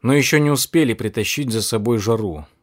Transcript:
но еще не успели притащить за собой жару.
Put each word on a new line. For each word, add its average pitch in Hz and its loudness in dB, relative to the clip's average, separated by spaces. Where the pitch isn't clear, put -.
но 120 2
еще 143 4
не 147 4
успели 143 0
притащить 110 -4
за 110 -2
собой 113 0
жару. 101 -2